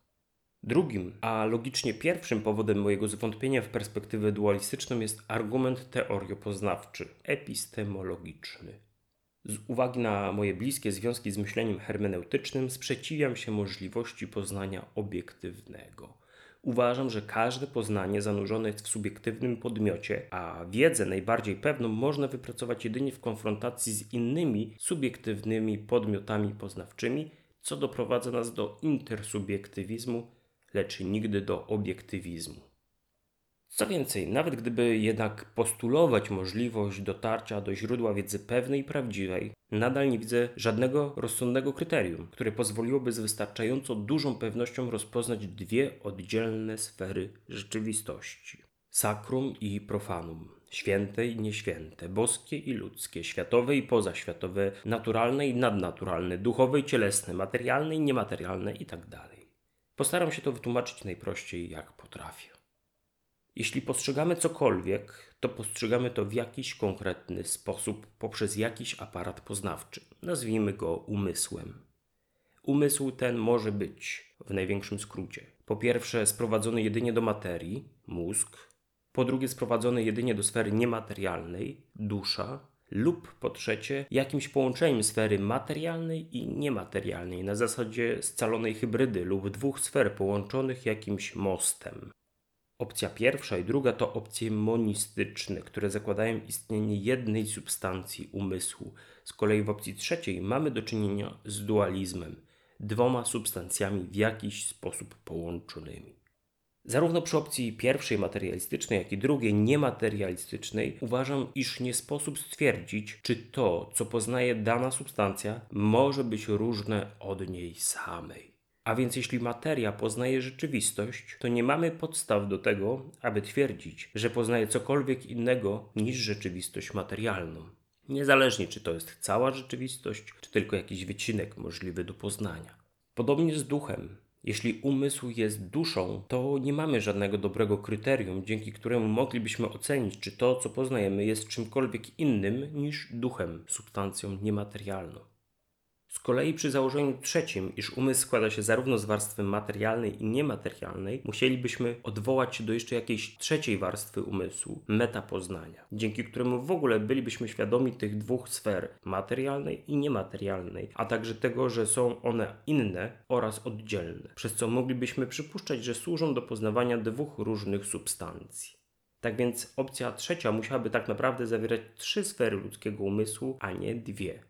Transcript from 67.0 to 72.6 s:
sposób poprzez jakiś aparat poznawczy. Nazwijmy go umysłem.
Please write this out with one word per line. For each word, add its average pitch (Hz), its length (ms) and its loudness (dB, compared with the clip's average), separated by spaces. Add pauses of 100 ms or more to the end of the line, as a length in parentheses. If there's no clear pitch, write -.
sposób - 640 -4 (120)
poprzez 104 360 -2
jakiś 113 440 -2
aparat 87 420 -8
poznawczy. 98 600 -6 (200)
Nazwijmy 110 520 2
go 82 220 -2
umysłem. 92 800 -2 (920)